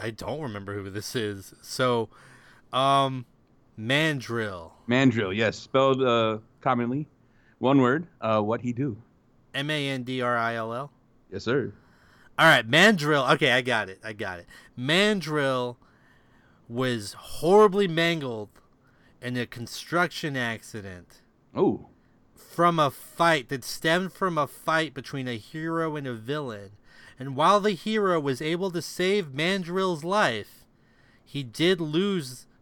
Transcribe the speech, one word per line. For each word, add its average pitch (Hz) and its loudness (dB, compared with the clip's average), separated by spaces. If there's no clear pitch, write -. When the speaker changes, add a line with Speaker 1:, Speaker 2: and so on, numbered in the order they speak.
Speaker 1:
I 110 -6
don't 110 -8
remember 104 -8
who 101 -8
this 98 -10
is. 104 -6
So, 120 -2
um, 135 2
Mandrill. 117 -2
Speaker 2:
Mandrill, 117 4
yes, 107 0
spelled, 135 2
uh, 113 2
commonly. 127 -2
One 135 6
word. 143 2
Uh, 110 0
what 110 -2
he 120 -4
do? 120 -4
Speaker 1:
M 139 -4
A 147 -2
N 131 -4
D 127 -4
R 123 2
I 117 0
L 113 -6
L? 131 -8
Speaker 2:
Yes, 95 -10
sir. 120 0
Speaker 1:
All 151 6
right, 131 6
Mandrill. 151 6
Okay, 151 4
I 127 4
got 117 -2
it. 95 -18
I 110 -10
got 98 -8
it. 85 -18
Mandrill 147 0
was 120 -2
horribly 202 4
mangled 156 -2
in 123 -8
a 123 -4
construction 151 -6
accident. 104 -10
Speaker 2:
Oh. 156 0
Speaker 1:
From 170 0
a 143 4
fight 160 0
that 135 -6
stemmed 175 -2
from 175 -2
a 143 2
fight 160 -4
between 131 -8
a 120 -4
hero 160 -6
and 143 -8
a 123 -6
villain. 113 -8
And 131 -8
while 180 6
the 208 2
hero 196 0
was 139 -2
able 175 -2
to 170 -6
save 185 -2
Mandrill's 180 -2
life, 170 -2
he 143 -8
did 165 0
lose 160 -2